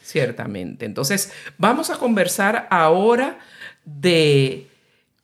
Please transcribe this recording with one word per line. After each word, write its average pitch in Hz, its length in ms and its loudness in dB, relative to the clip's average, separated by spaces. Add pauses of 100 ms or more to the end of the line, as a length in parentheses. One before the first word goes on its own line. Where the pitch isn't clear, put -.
Ciertamente. 110 840 -6
Entonces, 131 480 -4 (240)
vamos 269 320 0
a 339 80 -6
conversar 214 720 0
ahora 202 680 2 (460)
de 147 840 2 (580)